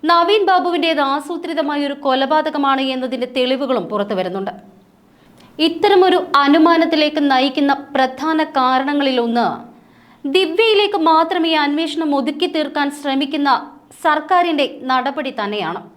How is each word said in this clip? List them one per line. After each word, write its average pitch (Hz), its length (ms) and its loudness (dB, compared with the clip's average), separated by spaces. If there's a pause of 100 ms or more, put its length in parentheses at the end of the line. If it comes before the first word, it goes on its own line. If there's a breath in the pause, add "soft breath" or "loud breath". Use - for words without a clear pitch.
നവീൻ 349 380 4
ബാബുവിൻ്റേത് 339 540 0 (100)
ആസൂത്രിതമായ 302 760 -4
ഒരു 285 80 -6 (100)
കൊലപാതകമാണ് 277 760 0 (120)
എന്നതിൻ്റെ 254 420 -6
തെളിവുകളും 254 560 -2
പുറത്തു 202 260 -4
വരുന്നുണ്ട്. 185 320 -4 (1160 soft breath)
ഇത്തരമൊരു 359 500 4 (240)
അനുമാനത്തിലേക്ക് 311 880 4
നയിക്കുന്ന 277 440 2 (200)
പ്രധാന 285 500 0 (140)
കാരണങ്ങളിലൊന്ന് 262 880 0 (920 soft breath)
ദിവ്യയിലേക്ക് 403 640 2 (100)
മാത്രം 330 420 2
ഈ - 20 2 (120)
അന്വേഷണം 302 520 -2
ഒതുക്കി 294 380 -2
തീർക്കാൻ 294 420 -2
ശ്രമിക്കുന്ന 277 560 0 (500)
സർക്കാരിൻ്റെ 311 640 2 (240)
നടപടി 262 480 -2
തന്നെയാണ്. 202 440 -6 (160)